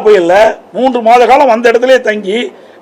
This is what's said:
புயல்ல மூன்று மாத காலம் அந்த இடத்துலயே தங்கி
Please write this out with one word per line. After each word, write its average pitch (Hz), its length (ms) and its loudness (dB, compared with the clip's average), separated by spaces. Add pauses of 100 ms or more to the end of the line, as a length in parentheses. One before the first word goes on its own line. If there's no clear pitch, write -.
புயல்ல 180 280 2 (420)
மூன்று 247 320 -4
மாத 247 140 4 (100)
காலம் 269 240 2
அந்த 233 160 -4
இடத்துலயே 254 280 2 (100)
தங்கி 208 280 -6 (440)